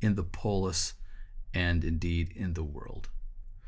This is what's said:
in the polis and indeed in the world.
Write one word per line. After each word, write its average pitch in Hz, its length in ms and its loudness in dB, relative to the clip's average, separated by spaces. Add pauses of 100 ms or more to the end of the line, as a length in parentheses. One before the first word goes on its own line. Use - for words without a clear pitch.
in 107 140 6
the 92 100 2
polis 95 680 0 (580)
and 87 320 4
indeed 82 500 2
in 90 200 -2
the 82 100 -2
world. - 460 -6 (580)